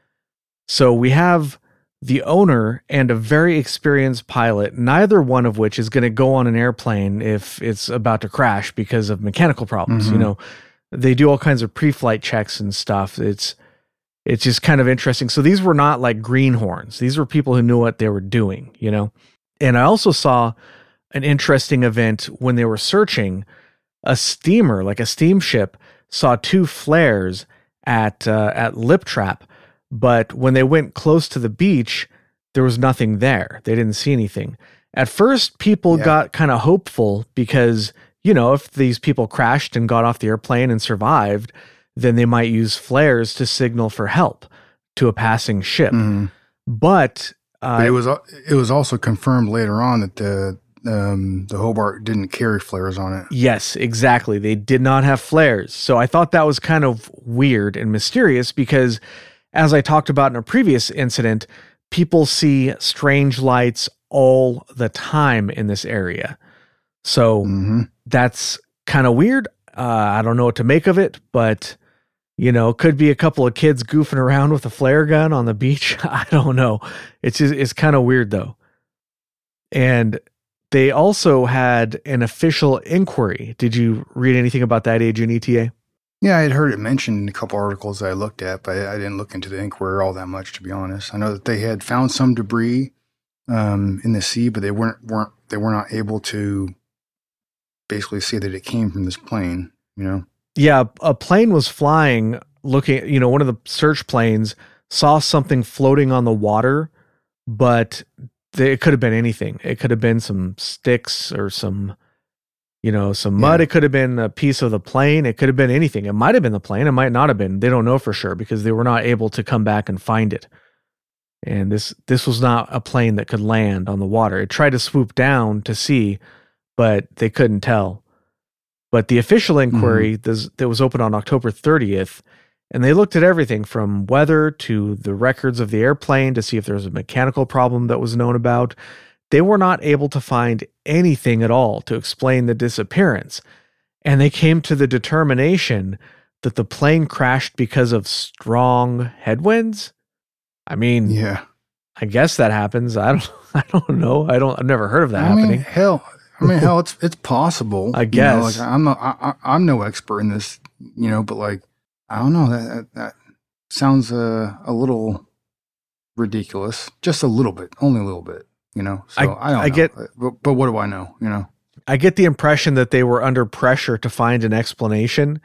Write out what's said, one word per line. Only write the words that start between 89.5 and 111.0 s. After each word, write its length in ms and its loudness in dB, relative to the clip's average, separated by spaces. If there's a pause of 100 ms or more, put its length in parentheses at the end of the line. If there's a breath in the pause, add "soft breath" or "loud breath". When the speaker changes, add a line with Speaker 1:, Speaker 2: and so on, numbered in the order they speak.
Speaker 2:
inquiry 460 -4
all 100 -2
that 140 -12
much, 260 -12
to 100 -18
be 80 -12
honest. 420 -10
I 40 -8
know 140 -4
that 140 -10
they 140 -4
had 240 -6
found 280 -2
some 240 0
debris, 560 -2 (560)
um, 560 -2
in 80 -2
the 100 0
sea, 280 -2
but 120 -8
they 100 -4
weren't, 340 -4
weren't, 260 -6 (160)
they 100 -8
were 140 -2
not 220 -4
able 260 -6
to 560 -6 (1120)
basically 340 -8
say 160 -6
that 160 -6
it 120 -14
came 260 -4
from 140 -6
this 120 -8
plane, 540 -8 (240)
you 80 -10
know? 220 -6 (300)
Speaker 1:
Yeah, 280 4 (180)
a 140 0
plane 380 2
was 160 2
flying, 720 0 (240)
looking, 440 0
you 120 2
know, 100 2
one 120 2
of 60 0
the 80 -4 (100)
search 400 -2
planes 500 0 (340 soft breath)
saw 300 2
something 440 0
floating 480 2
on 140 2
the 80 2
water, 580 0 (560)
but 560 0 (500)
they, 200 2
it 80 -4
could 120 4
have 60 2
been 140 2
anything. 500 -4
It 160 -6
could 100 -2
have 120 0
been 180 2
some 380 -6
sticks 720 -4